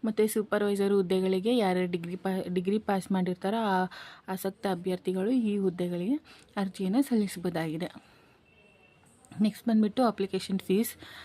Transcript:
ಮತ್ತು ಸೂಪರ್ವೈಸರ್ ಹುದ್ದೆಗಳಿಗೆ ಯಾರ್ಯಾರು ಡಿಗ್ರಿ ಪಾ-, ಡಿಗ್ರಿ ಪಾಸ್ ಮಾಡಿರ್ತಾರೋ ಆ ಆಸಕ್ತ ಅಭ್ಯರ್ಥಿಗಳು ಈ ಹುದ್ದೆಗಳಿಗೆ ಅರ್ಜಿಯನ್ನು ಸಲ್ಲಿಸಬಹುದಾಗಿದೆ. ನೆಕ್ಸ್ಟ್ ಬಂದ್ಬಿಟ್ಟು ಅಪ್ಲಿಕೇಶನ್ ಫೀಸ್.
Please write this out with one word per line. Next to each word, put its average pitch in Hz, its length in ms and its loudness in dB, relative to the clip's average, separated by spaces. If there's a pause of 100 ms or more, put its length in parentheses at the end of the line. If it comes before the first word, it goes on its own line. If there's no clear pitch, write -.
ಮತ್ತು 214 240 2
ಸೂಪರ್ವೈಸರ್ 202 640 0
ಹುದ್ದೆಗಳಿಗೆ 190 640 2
ಯಾರ್ಯಾರು 185 340 2
ಡಿಗ್ರಿ 175 260 -6
ಪಾ-, 185 380 -4
ಡಿಗ್ರಿ 190 240 0
ಪಾಸ್ 196 340 -2
ಮಾಡಿರ್ತಾರೋ 185 440 0
ಆ 190 280 2 (440)
ಆಸಕ್ತ 190 380 -6
ಅಭ್ಯರ್ಥಿಗಳು 185 640 -2
ಈ 220 280 2
ಹುದ್ದೆಗಳಿಗೆ 180 560 0 (420)
ಅರ್ಜಿಯನ್ನು 196 460 0
ಸಲ್ಲಿಸಬಹುದಾಗಿದೆ. 175 840 -2 (1500)
ನೆಕ್ಸ್ಟ್ 214 280 0
ಬಂದ್ಬಿಟ್ಟು 220 360 4
ಅಪ್ಲಿಕೇಶನ್ 196 540 0
ಫೀಸ್. 208 380 0 (280)